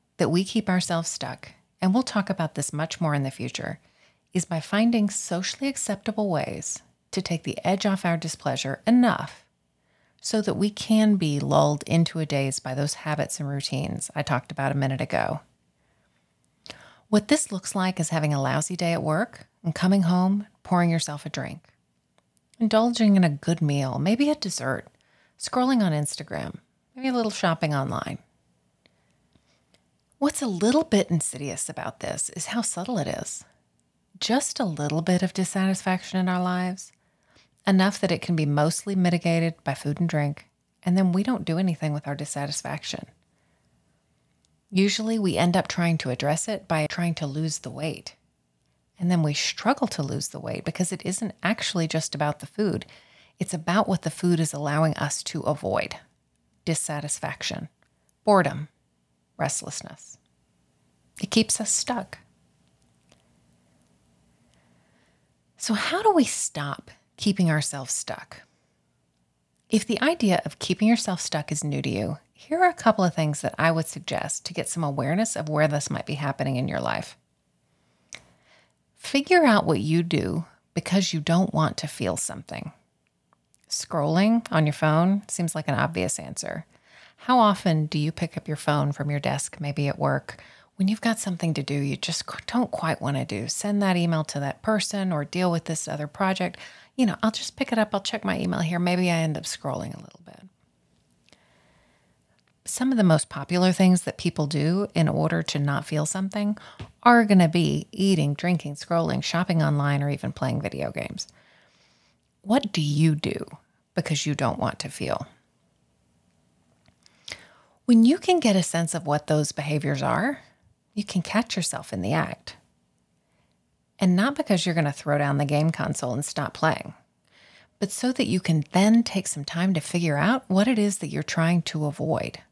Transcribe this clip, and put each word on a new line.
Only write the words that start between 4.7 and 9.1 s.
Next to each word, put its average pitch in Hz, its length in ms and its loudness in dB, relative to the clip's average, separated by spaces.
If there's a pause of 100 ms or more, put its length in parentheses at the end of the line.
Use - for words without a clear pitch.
socially 185 580 -6
acceptable 208 640 -4
ways - 520 -4 (300)
to 190 100 -4
take 170 220 -4
the - 140 -4 (100)
edge 190 180 0
off 196 200 0
our 170 100 2
displeasure 139 720 -4
enough 240 580 4 (760)